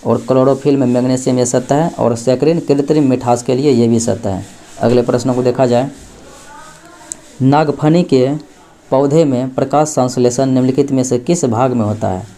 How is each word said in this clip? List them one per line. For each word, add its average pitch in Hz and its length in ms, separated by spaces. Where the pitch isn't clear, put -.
और 117 120
क्लोरोफिल 135 500
में 139 100
मैग्नीशियम 127 520
ये 123 60
सत्य 127 300
है। 160 140
और 117 280
सैकरिन 127 440
कृत्रिम 143 480
मिठास 123 340
के 131 120
लिए 139 160
ये 117 160
भी 117 120
सत्य 107 300
है। 95 160
अगले 120 220
प्रश्न 127 320
को 123 100
देखा 127 220
जाए, 123 240
नागफनी 151 640
के 131 220
पौधे 143 360
में 127 300
प्रकाश 143 340
संश्लेषण 127 560
निम्नलिखित 131 460
में 131 120
से 127 160
किस 170 280
भाग 123 260
में 117 120
होता 104 240
है? 92 160